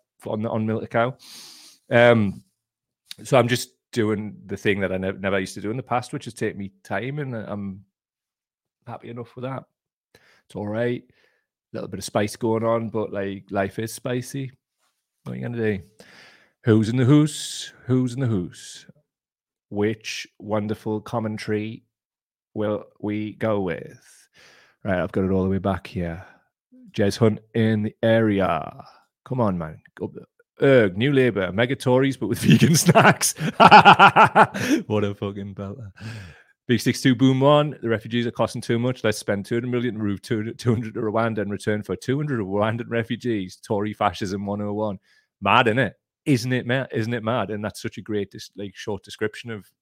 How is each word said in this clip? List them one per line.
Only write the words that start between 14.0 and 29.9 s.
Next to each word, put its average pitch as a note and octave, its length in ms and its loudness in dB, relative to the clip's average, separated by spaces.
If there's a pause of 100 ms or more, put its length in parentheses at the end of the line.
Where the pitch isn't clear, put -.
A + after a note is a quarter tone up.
What B2 80 -10
are B2 40 -10
you B2+ 60 -10
gonna A#2+ 140 -6
do? G#2+ 260 0 (800)
Who's A2 260 4
in A#2 80 -2
the B2+ 100 2
hoose? - 640 2 (140)
Who's B2+ 280 0
in A#2 60 -6
the B2+ 80 -2
hoose? - 580 -6 (840)
Which G#2+ 540 -4 (120)
wonderful G#2+ 600 -4
commentary G#2+ 840 -6 (680)
will G#2 300 -4 (160)
we G#2+ 320 -6
go A2 280 -2
with? - 680 -10 (560)
Right, F#2 160 0
I've E2+ 120 -4
got F#2+ 120 0
it F#2 60 2
all F#2+ 140 2
the F#2+ 60 0
way F#2+ 80 0
back F#2+ 280 -4
here. F2 380 -8 (680)
Jez G2+ 240 0
Hunt A2 240 2 (140)
in A2 300 2
the A2 180 -8
area. G2+ 840 2 (400)
Come C3 160 -4
on, G2+ 160 0
man. D#2+ 240 -10 (140)